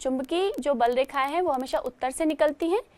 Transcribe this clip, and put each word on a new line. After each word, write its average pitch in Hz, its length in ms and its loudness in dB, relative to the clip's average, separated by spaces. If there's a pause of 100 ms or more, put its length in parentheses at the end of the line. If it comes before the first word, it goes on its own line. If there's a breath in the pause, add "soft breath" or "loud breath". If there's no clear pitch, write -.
चुंबकीय 277 600 -2
जो 285 140 0
बल 240 200 2
रेखाएं 269 360 0
हैं 339 120 0
वो 330 100 2
हमेशा 262 280 -2
उत्तर 262 300 -4
से 320 140 -4
निकलती 311 440 2
हैं, 403 120 2 (180 loud breath)